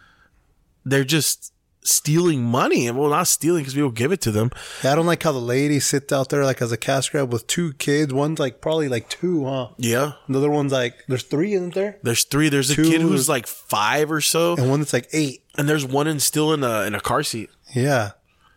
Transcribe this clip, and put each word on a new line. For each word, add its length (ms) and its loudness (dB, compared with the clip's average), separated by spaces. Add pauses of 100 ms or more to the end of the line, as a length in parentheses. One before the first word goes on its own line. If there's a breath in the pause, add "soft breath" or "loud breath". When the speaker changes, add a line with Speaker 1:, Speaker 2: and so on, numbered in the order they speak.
(840 soft breath)
Speaker 1:
They're 200 2
just 480 -2 (300)
stealing 600 2
money. 480 2
Well, 200 0
not 160 2
stealing 380 2
'cause 100 -8
we 80 2
will 80 2
give 220 -2
it 100 -2
to 80 0
them. 200 2 (340 loud breath)
Speaker 2:
Yeah, 80 4
I 20 2
don't 120 2
like 160 0
how 100 2
the 60 -4
ladies 480 0
sit 260 -2
out 160 0
there, 160 0
like, 180 0
as 100 -2
a 40 -2
cash 340 -2
grab 220 -2
with 140 -4
two 280 -2
kids. 380 0
One's, 260 -2
like, 220 -6
probably, 280 -2
like, 200 -4
two, 380 -2
huh? 220 -6 (100)
Speaker 1:
Yeah. 340 0 (160)
Speaker 2:
The 100 0
other 120 2
one's, 220 0
like, 360 -2
there's 140 -2
three, 320 -2
isn't 200 -4
there? 280 -4
Speaker 1:
There's 220 0
three. 240 0
There's 220 2
a 60 0
Speaker 2:
Two 140 4
Speaker 1:
kid 100 4
who's, 220 2
Speaker 2:
is 60 0
Speaker 1:
like, 180 -2
five 680 -2
or 80 0
so. 360 2
Speaker 2:
And 140 2
one 100 2
that's, 120 -2
like, 200 -2
eight. 300 -2 (140)
Speaker 1:
And 120 0
there's 160 0
one 220 0
in, 140 -2
still 320 2
in 100 0
a, 200 0
in 120 -4
a 60 -4
car 220 -2
seat. 280 -8 (240)
Speaker 2:
Yeah. 380 0 (440 soft breath)